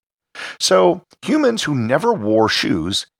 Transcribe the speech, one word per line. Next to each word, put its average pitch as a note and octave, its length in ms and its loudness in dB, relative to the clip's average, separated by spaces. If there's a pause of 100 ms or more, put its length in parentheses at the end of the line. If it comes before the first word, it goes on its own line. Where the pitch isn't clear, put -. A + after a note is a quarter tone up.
(600)
So, F#3 440 2 (180)
humans B3+ 420 0
who D3 100 -2
never C#3 400 0
wore A2 360 2
shoes - 580 -2 (120)